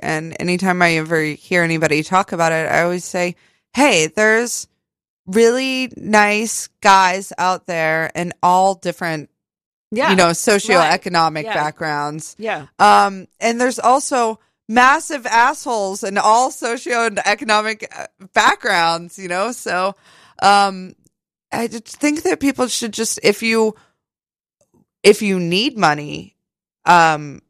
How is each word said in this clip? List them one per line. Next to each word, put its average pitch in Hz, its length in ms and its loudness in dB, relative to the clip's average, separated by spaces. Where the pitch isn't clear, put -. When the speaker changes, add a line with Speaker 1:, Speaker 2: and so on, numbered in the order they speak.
Speaker 1:
and 160 380 -6
anytime 180 420 0
I 170 140 2
ever 156 260 -2
hear 156 400 -2
anybody 160 400 0
talk 185 300 0
about 165 180 0
it, 160 180 -2
I 156 140 2
always 175 220 -2
say, 180 320 -6
"Hey, 208 360 2
there's 220 580 0
really 247 680 2
nice 208 720 0
guys 190 560 2
out 180 300 -2
there 160 480 -2
in 175 180 -6
all 185 320 4
different, 170 540 -8
Speaker 2:
Yeah. 262 180 -2
Speaker 1:
you 190 80 2
know, 175 120 6
Speaker 2:
Right. 170 60 0
Speaker 1:
socioeconomic 175 1120 0
Speaker 2:
Yeah. 220 100 -8
Speaker 1:
backgrounds." 151 840 -6
Speaker 2:
Yeah. 202 280 -8
Speaker 1:
Um, 202 480 4
and 233 220 -2
there's 247 180 -2
also 240 640 0
massive 262 560 2
assholes 233 760 -2
in 202 140 -4
all 220 340 2
socioeconomic, 220 1300 -2
uh, - 120 -14
backgrounds, 180 840 0
you 190 100 -12
know? 190 240 -4
So, 190 420 -4
um, 196 520 2
I 233 160 -4
just 220 200 -14
think 294 340 -2
that 359 180 0
people 269 280 0
should 220 260 -6
just, - 280 -6
if 208 200 0
you, 220 320 0
if 202 200 4
you 190 180 0
need 196 360 -2
money, 151 600 -2
um, 160 640 2